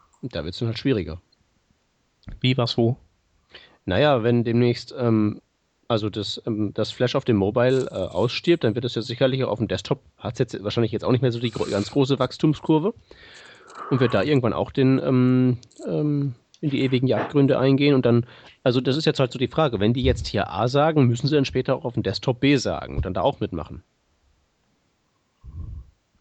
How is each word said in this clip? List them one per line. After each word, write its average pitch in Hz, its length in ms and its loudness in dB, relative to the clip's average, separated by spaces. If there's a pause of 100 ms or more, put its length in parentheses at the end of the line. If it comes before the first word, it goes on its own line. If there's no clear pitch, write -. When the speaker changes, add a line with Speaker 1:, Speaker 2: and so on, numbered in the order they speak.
(220)
Speaker 1:
Und - 140 -12
da 76 100 -6
wird's 90 140 -10
dann 117 100 -2
halt 113 80 -6
schwieriger. 92 440 -2 (1200)
Speaker 2:
Wie, 127 160 2
was, 120 220 -2
wo? 120 180 2 (920)
Speaker 1:
Naja, 120 380 2
wenn 120 220 2
demnächst, 120 520 0
ähm, 110 440 0 (480)
also 107 200 0
das, 101 360 -8
ähm, 104 280 -4
das 107 180 -4
Flash 123 240 -2
auf 135 100 -2
dem 117 100 2
Mobile, 120 560 2
äh, - 20 -18
ausstirbt, 107 720 -2
dann 110 120 0
wird 117 100 -6
es 117 100 -6
ja 117 60 -4
sicherlich 131 420 0
auch 113 60 -4
auf 104 100 -4
dem 107 80 0
Desktop, - 340 -4 (160)
hat's - 220 -10
jetzt - 240 -4
wahrscheinlich 104 300 -2
jetzt 107 100 -6
auch 92 80 0
nicht 127 100 2
mehr 127 120 0
so 117 60 -6
die 120 120 -4
gro-, - 140 -4
ganz 101 260 -4
große 135 280 0
Wachstumskurve 156 720 0 (960)
und 131 100 2
wird 123 140 2
da 98 100 2
irgendwann 123 300 2
auch 82 180 -4
den, 131 320 2
ähm, 127 540 4 (280)
ähm, 147 500 -2 (260)
in 156 80 -2
die 143 120 -2
ewigen 131 260 2
Jagdgründe 131 520 2
eingehen 139 340 4
und 131 120 2
dann, 120 200 4 (380)
also 127 160 2
das 131 160 0
ist 156 80 -4
jetzt 156 160 0
halt 131 140 2
so 123 60 -8
die 127 100 0
Frage, 135 320 0
wenn 110 120 4
die 127 100 -2
jetzt 123 240 0
hier - 220 -2
A 107 200 -2
sagen, 143 380 4
müssen 120 200 0
sie 147 80 0
dann 143 80 4
später 131 320 -2
auch - 80 -10
auf 120 120 -6
dem 107 80 -2
Desktop - 360 -2
B 143 160 4
sagen 69 400 -4
und 73 100 -4
dann 92 80 -6
da 95 80 -4
auch 131 200 0
mitmachen? 76 420 -8 (2250)